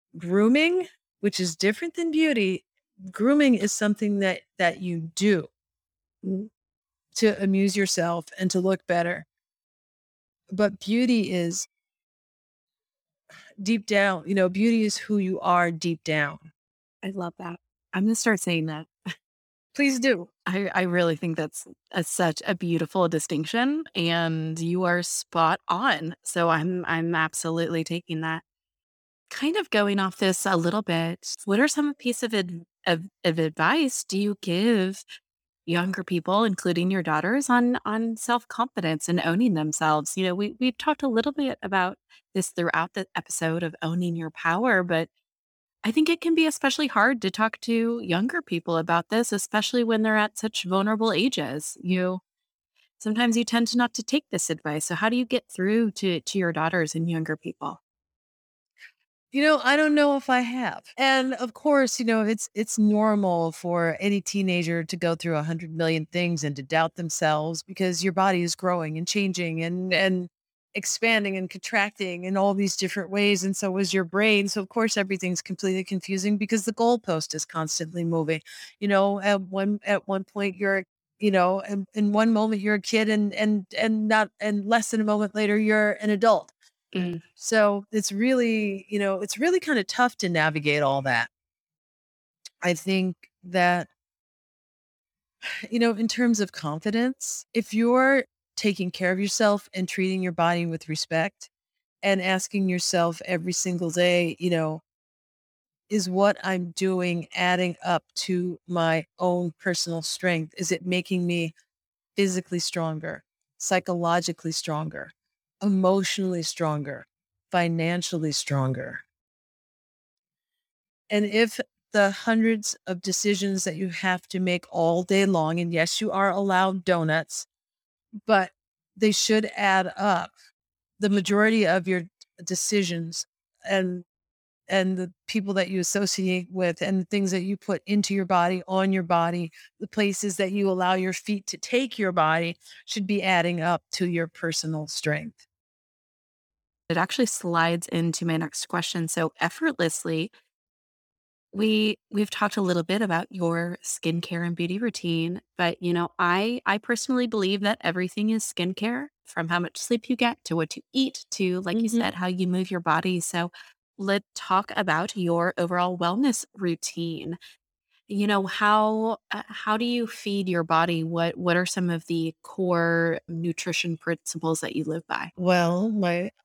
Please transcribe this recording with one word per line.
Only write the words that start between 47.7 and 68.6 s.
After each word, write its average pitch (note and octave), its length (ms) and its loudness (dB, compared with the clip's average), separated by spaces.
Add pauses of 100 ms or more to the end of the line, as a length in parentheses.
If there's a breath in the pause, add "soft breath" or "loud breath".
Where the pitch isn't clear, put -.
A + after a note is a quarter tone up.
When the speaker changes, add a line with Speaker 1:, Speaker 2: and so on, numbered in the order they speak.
Speaker 2:
younger G3 400 0
people E3+ 360 -2
about E3+ 320 0
this, A#3 220 0
especially G#3+ 520 0
when A3+ 180 2
they're A3 160 2
at G#3 200 0
such - 280 -6
vulnerable G#3 480 2
ages. D3+ 680 -2
You, F#3 380 0 (800)
sometimes A3+ 380 2
you A#3 80 2
tend A#3 240 2
to A#3+ 80 0
not A#3+ 160 0
to G#3+ 100 -8
take D4 260 -2
this - 200 -4
advice. D#3 360 -4
So F3 100 -4
how G#3 120 0
do A#3 80 2
you B3 100 0
get B3 240 -2
through G#3 420 2
to, F3+ 280 -2
to - 180 -6
your F3 140 2
daughters D#3+ 440 0
and E3 140 -2
younger D#3+ 280 -2
people? E3 440 -10 (1500 loud breath)
Speaker 1:
You C#4 120 2
know, D4+ 200 6
I C4+ 140 4
don't D4+ 180 4
know C#4+ 220 4
if C4 120 -6
I B3+ 120 6
have. A#3+ 400 -4 (160)
And C4 380 2
of A#3 180 -6
course, C#4 460 2
you A#3+ 60 -2
know, A3 180 2
it's, G#3+ 320 -2
it's A3 240 -4
normal G#3 720 4
for E3+ 480 -2
any G3+ 220 0
teenager F3 600 0
to F3 140 -6
go E3 180 0
through E3 220 -2
a D3 60 -2
hundred E3 280 -6
million D#3+ 360 0
things F3 360 -2
and C#3+ 120 -2
to C#3 80 -10
doubt D#3+ 320 0
themselves D#3+ 680 -2
because F#3 400 -2
your F#3+ 80 2
body F#3 300 2
is E3+ 140 -2
growing E3 420 -2